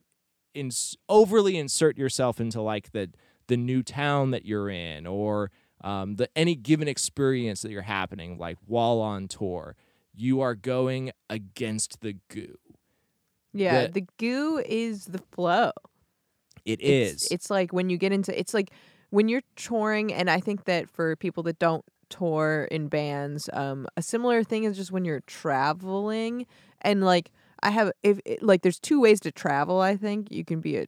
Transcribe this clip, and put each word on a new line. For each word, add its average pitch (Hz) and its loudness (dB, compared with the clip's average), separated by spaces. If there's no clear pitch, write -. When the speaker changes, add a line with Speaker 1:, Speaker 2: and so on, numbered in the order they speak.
Speaker 1:
ins-, 135 -6
overly 202 6
insert 151 2
yourself 127 0
into, 117 -4
like, 107 -4
the, 98 -4
the 123 2
new 123 0
town 143 0
that 123 -4
you're 101 -2
in, 85 -8
or, 104 -2
um, 98 -6
the, 117 0
any 165 2
given 151 0
experience 131 -2
that 110 -8
you're 98 -8
happening, 92 -6
like, 85 -8
while 117 2
on 101 -4
tour, 87 -8
you 131 0
are 123 0
going 127 -2
against 110 -6
the 104 -8
goo. - -14
Speaker 2:
Yeah, 175 4
Speaker 1:
The 175 -4
Speaker 2:
the 180 -6
goo 277 -2
is 220 -4
the 185 -8
flow. 175 2
Speaker 1:
It 110 -2
Speaker 2:
It's, 127 2
Speaker 1:
is. - -4
Speaker 2:
it's 180 -4
like 190 0
when 180 0
you 180 0
get 190 0
into, 196 -2
it's - -4
like 196 0
when 214 4
you're 247 0
touring, 214 -2
and 180 0
I 165 4
think 202 -4
that 175 0
for 160 -2
people 170 -4
that 165 -2
don't 165 2
tour 156 0
in 156 -4
bands, 147 -4
um, 139 -4
a 170 -4
similar 233 0
thing 220 -2
is 208 0
just 185 -8
when 185 -2
you're 151 -2
traveling, 196 -2
and, 202 2
like, 180 4
I - 4
have, 208 2
if, 202 6
like, 196 6
there's 180 2
two 294 2
ways 214 8
to 165 -6
travel, 151 0
I 190 2
think. 208 -4
You 165 -6
can 160 -4
be 156 -4
a 92 -4